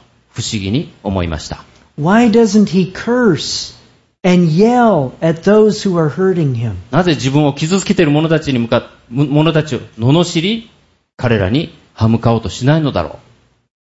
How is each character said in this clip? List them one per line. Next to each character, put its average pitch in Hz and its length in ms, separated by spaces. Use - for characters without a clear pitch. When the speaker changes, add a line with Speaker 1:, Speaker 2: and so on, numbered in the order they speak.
Speaker 1:
不 117 100
思 110 180
議 95 120
に 156 200
思 95 180
い 85 60
ま 78 100
し - 100
た。 - 160
Speaker 2:
Why 208 320
doesn't 214 380
he 185 260
curse - 840
and 180 260
yell 208 720
at 165 280
those 214 400
who 175 80
are 160 140
hurting 170 440
him? 113 200
Speaker 1:
な 170 140
ぜ 175 80
自 127 180
分 147 160
を 139 80
傷 170 260
つ - 40
け - 100
て 180 80
い 160 40
る 143 40
者 156 180
た 156 120
ち 143 120
に 123 60
向 117 100
か 120 100
っ-、 - 40
者 147 440
た 156 100
ち 127 140
を - 40
罵 160 420
り、 220 280
彼 117 220
ら 95 100
に 156 240
歯 113 140
向 113 100
か 117 160
お 113 40
う - 20
と - 80
し 123 180
な 151 100
い 160 40
の 143 100
だ 90 140
ろ - 160